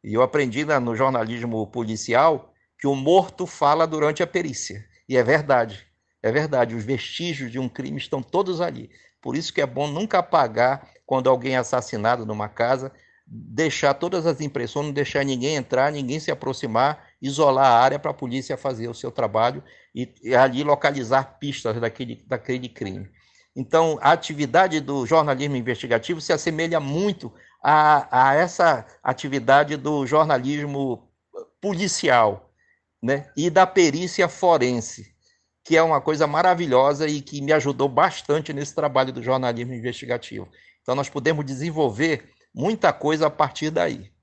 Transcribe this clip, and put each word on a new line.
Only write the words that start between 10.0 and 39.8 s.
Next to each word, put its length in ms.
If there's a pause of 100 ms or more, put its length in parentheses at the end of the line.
apagar 680 (160)
quando 240
alguém 260
é 40
assassinado 680
numa 240
casa, 440 (340)
deixar 680
todas 300
as 160
impressões, 460
não 60
deixar 320
ninguém 320
entrar, 340
ninguém 300
se 100
aproximar, 760 (160)
isolar 460
a 140
área 180
pra 160
polícia 420
fazer 300
o 80
seu 160
trabalho 540 (280)
e, 300
e 100
ali 300
localizar 800
pistas 400
daquele, 480
daquele 400
crime. 420 (440)
Então, 460
a 120
atividade 680
do 240
jornalismo 520
investigativo 640
se 120
assemelha 460
muito 540 (280)
a, 680
a 40
essa 520 (160)
atividade 720
do 300
jornalismo 1040 (500)
policial, 840 (560)
né, 320
e 140
da 180
perícia 600
forense, 840 (500)
que 100
é 80
uma 200
coisa 240
maravilhosa 840
e 140
que 180
me 100
ajudou 380
bastante 640
nesse 220
trabalho 360
do 120
jornalismo 500
investigativo. 760 (360)